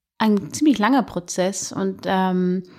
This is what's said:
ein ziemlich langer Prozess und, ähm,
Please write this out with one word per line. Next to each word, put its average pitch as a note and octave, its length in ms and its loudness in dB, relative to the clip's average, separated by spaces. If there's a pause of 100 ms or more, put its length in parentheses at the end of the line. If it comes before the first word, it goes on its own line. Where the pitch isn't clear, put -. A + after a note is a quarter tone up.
(180)
ein G#3+ 340 2
ziemlich C#4+ 260 2
langer A3+ 260 2
Prozess - 680 -4
und, F#3+ 340 -4
ähm, F#3 580 0 (160)